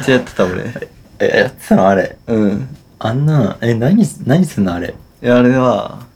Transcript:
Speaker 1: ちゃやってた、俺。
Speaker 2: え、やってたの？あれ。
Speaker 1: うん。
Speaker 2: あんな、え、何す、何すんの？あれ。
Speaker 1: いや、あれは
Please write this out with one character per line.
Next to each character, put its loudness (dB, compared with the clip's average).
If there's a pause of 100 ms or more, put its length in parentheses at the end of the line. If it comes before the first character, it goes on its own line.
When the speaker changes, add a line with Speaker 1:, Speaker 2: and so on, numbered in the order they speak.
Speaker 1:
ち 2
ゃ 4
や 0
っ -6
て -16
た、 -2
俺。 -6 (540)
Speaker 2:
え、 0
や 0
っ -16
て -14
た 4
の？ 4
あ 4
れ。 -2 (120)
Speaker 1:
う 0
ん。 -6 (240)
Speaker 2:
あ -4
ん 0
な、 0
え、 0
何 2
す、 -6
何 4
す -4
ん 0
の？ -2
あ -6
れ。 -8 (280)
Speaker 1:
い -6
や、 4
あ 4
れ 4
は -2